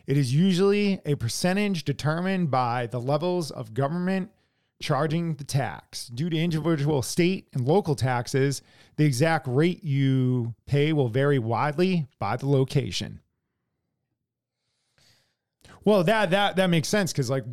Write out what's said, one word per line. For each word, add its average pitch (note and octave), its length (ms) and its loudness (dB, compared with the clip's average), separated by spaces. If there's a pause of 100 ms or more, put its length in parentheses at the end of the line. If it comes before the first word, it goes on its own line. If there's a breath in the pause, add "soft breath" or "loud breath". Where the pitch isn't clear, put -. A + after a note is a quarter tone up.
It C#3 100 2
is B2+ 160 0
usually G3 720 2
a D3 80 0
percentage F#3 720 -2
determined F3 640 -2
by B2 380 0
the A#2+ 120 -6
levels D3+ 520 -2
of A2 240 -12
government F3+ 560 -2 (500)
charging D#3 540 0
the C#3+ 80 -14
tax. A2 640 -6
Due C#3+ 240 -4
to D#3 60 -2
individual D#3 680 0
state - 500 0
and B2 140 -2
local E3+ 260 2
taxes, C3 680 0 (320 soft breath)
the D3+ 100 2
exact D3+ 420 0
rate D#3 360 0
you C3 720 0 (100)
pay D3 280 2
will C3+ 160 2
vary C#3 280 2
widely C#3+ 680 0 (100)
by A2 200 -4
the C3+ 120 -4
location. C3 680 0 (2750 loud breath)
Well, G3 200 4
that, G3+ 280 2
that, G3 260 2
that F#3 120 2
makes E3 200 2
sense G3+ 240 0
'cause, B2 160 -2
like C3+ 240 -2